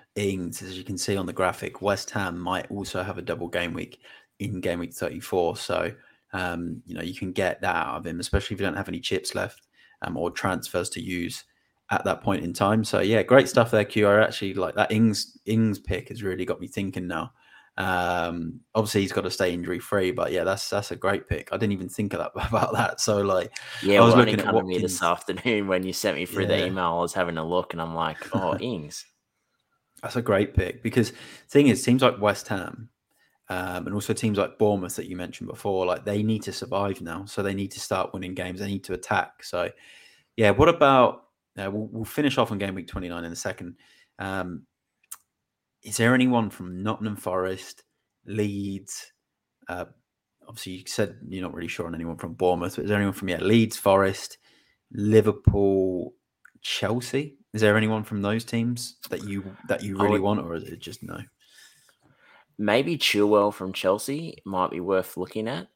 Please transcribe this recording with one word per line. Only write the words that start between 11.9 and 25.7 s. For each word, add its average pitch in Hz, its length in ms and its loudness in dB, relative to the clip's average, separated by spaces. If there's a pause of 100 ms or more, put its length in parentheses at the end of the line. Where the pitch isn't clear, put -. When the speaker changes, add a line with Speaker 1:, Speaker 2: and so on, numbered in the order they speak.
Speaker 1:
at 104 120 -2
that 95 180 0
point 95 220 0
in 87 80 -4
time. 107 320 4
So, 101 160 2
yeah, 104 240 4
great 135 240 8
stuff 117 240 4
there, 107 120 6
Q. 104 220 2
I 101 160 8
actually 98 320 0
like 90 220 -2
that 104 160 2
Ings, 110 440 2 (100)
Ings 110 340 2
pick - 300 -6
has 110 120 -10
really 92 220 -4
got 90 160 -4
me 90 80 -10
thinking 95 400 -6
now. 82 240 -6 (440)
Um, 87 840 -2 (160)
obviously, 110 240 2
he's 95 100 0
gotta 95 200 -2
stay 90 220 0
injury-free, 90 600 -2
but, 87 180 -2
yeah, 85 140 -2
that's, 95 260 -2
that's 101 220 -4
a 85 40 -6
great - 320 -2
pick. - 220 -6
I 95 60 -4
didn't 104 160 0
even 92 160 -4
think 104 240 -4
of 85 80 -4
that, 80 140 -6
<laughs> - 140 -4
about 113 260 2
that. - 260 0
So, 104 220 2
like, 95 360 0 (240)
Speaker 2:
Yeah, 101 180 6
Speaker 1:
I 117 40 12
was 117 100 10
Speaker 2:
well, 123 80 10
it 113 40 8
Speaker 1:
looking 107 120 2
at 98 60 -2
Speaker 2:
only - 0 -
come 107 140 2
to 101 40 4
me 92 160 -2
this 90 240 -2
Speaker 1:
Watkins. - 0 -
Speaker 2:
afternoon 95 640 0
when 92 180 2